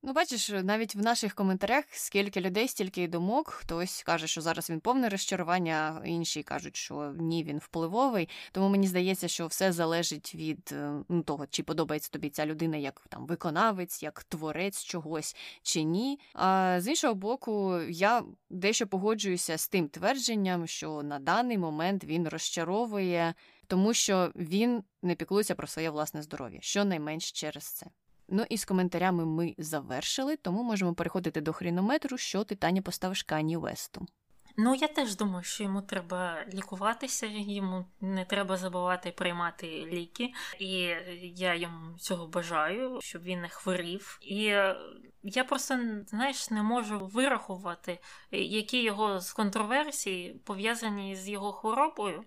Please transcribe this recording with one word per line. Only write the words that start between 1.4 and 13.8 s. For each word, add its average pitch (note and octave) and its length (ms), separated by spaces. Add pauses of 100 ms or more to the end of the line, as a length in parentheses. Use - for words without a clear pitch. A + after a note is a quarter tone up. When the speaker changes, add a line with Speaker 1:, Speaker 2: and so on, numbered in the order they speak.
Speaker 1:
скільки G3+ 520
людей, F#3+ 260
стільки F#3 360
й E3+ 40
думок. F#3 420
Хтось - 540
каже, D#3+ 240
що D#3+ 140
зараз E3 280
він D#3+ 100
повне B3 300
розчарування, E3 960
інші E3 380
кажуть, C#3+ 340
що D3 420
ні, E3 240
він D3+ 140
впливовий. F#3 720 (220)
Тому F#3+ 180
мені G3 180
здається, F3+ 400
що E3 200
все F#3+ 240
залежить E3 640
від, D#3 360
е, D3 200 (180)
ну, E3+ 140
того, D3 240
чи - 160
подобається D#3 480
тобі D3 180
ця D#3 160
людина D#3 320
як, C#3+ 320
там, B2+ 180
виконавець, F3 760